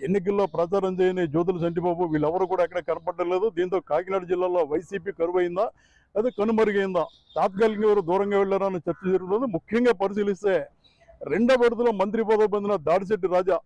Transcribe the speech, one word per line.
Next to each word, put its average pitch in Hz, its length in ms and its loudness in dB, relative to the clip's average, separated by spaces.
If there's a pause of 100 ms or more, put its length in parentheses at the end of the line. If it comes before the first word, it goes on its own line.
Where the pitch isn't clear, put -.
ఎన్నికల్లో 196 400 0
ప్రచారం 185 540 -2
చేయని 185 280 2
జ్యోతుల 170 400 -2
చంటిబాబు, 170 360 -2
వీళ్ళెవరూ 156 420 0
కూడా 180 180 0
ఎక్కడ 170 160 -4
కనపడడం 170 500 -4
లేదు. 185 200 0
దీంతో 180 300 -2
కాకినాడ 185 460 -2
జిల్లాలో 180 380 0
వైసీపీ 170 480 -6
కరువైందా 180 540 0 (500)
లేదా 220 140 0
కనుమరుగైందా, 202 720 0 (320)
తాత్కాలికంగా 208 520 0
ఎవరు 202 140 4
దూరంగా 196 380 0
వెళ్ళారా 196 280 0
అని 190 80 -4
చర్చ 175 360 -4
జరుగుతుంది. 190 400 0
ముఖ్యంగా 226 420 0
పరిశీలిస్తే 196 720 -2 (560)
రెండో 214 320 2
విడతలో 240 380 4
మంత్రి 208 320 -2
పదవి 214 240 4
పొందిన 202 280 0
దాడిశెట్టి 185 520 0
రాజా 180 380 2